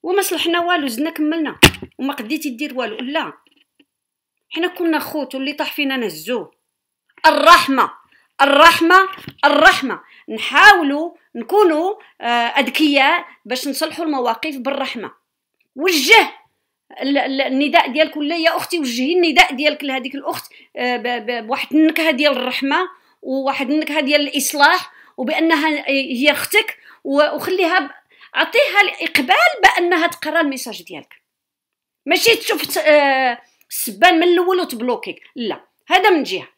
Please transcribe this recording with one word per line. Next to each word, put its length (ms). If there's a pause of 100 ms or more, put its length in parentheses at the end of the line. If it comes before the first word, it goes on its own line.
وما 180
صلحنا 380
والو، 280
زدنا 220
كملنا 500 (380)
وما 160
قديتي 360
دير 280
والو. 200
لا، 360 (1160)
حنا 180
كنا 320
خوت 360
واللي 180
طاح 200
فينا 240
نهزوه. 540 (760)
الرحمه، 640 (500)
الرحمه، 680 (360)
الرحمه. 560 (280)
نحاولوا 840 (240)
نكونوا، 600 (260)
آه، 40
اذكياء 1000 (200)
باش 220
نصلحوا 380
المواقف 520
بالرحمه. 540 (640)
وجه 580 (680)
ال-، 160
ال-، 240
النداء 500
ديالك، 260
ولا 200
يا 200
اختي 220
وجهي 340
النداء 400
ديالك 300
لهذيك 320
الاخت، 360 (240)
آه، 220
ب-، 280
ب-، 220
بواحد 280
النكهه 360
ديال 200
الرحمه 580 (320)
وواحد 500
النكهه 280
ديال 220
الاصلاح، 720 (260)
وبانها 720
هي 420
اختك، 460 (260)
و-، 320
وخليها 440
ب-، 120 (420)
عطيها 480
الاقبال 840
بانها 440
تقرا 340
الميساج 420
ديالك، 300 (920)
ماشي 300
تشوف 300
ت-، 120
آه، 640 (280)
السبان 500
من 40
الاول 360
وتبلوكيك. 600 (140)
لا، 280 (240)
هذا 220
من 140
جهه. 240 (100)